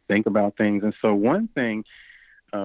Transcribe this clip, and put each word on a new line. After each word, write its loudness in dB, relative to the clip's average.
think 2
about 0
things. 0
And -2
so 2
one 0
thing, -4
uh, -4